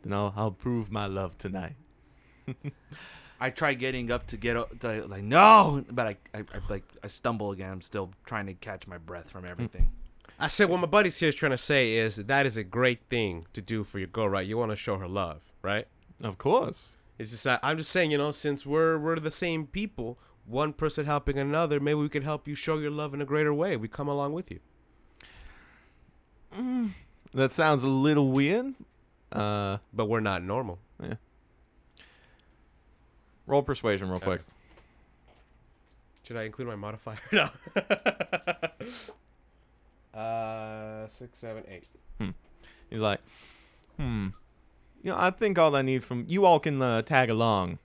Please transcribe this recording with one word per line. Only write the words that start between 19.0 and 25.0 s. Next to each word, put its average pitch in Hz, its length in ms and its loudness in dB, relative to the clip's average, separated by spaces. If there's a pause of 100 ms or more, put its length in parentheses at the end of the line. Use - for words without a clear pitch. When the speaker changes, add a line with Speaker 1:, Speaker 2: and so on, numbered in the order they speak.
Speaker 3:
the 156 100 -4
same 160 380 -4
people, 135 500 -8 (300)
one 143 260 -2
person 151 320 -2
helping 143 320 0
another, 147 420 2
maybe 147 200 2
we 147 100 0
could 143 140 -4
help 151 240 -6
you 147 80 -6
show 156 240 -2
your 147 100 -4
love 151 240 -6
in 143 80 -6
a 143 40 -4
greater 147 280 2
way. 160 240 0
We 110 100 -6
come 143 200 -6
along 143 260 -2
with 175 160 -8
you. 82 100 -12 (2000)